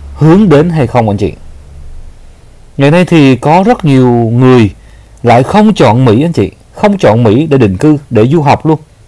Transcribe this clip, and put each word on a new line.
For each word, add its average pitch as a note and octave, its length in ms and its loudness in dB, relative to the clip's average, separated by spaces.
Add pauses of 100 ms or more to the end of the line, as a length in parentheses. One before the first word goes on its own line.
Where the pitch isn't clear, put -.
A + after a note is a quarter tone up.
(160)
hướng F3 340 2
đến D3+ 200 2
hay D#3 180 -2
không, A2+ 220 -2
anh G2+ 80 -4
chị? G2 160 -6 (1400)
Ngày C#3 140 0
nay F3 140 2
thì C3+ 300 2
có E3 280 0
rất A#3 220 -2
nhiều B2 480 0
người B2 360 2 (540)
lại A#2+ 200 2
không G#3 300 0
chọn C3 320 0
Mỹ, A#2 180 2
anh E3+ 100 -4
chị, G2 180 -4 (220)
không G3+ 240 -2
chọn A#2+ 260 0
Mỹ A#2+ 240 0
để C#3 100 0
định G2 200 0
cư, D3+ 200 0 (120)
để A2 180 0
du D#3 140 0
học C3+ 240 -2
luôn. D#3 140 -2 (280)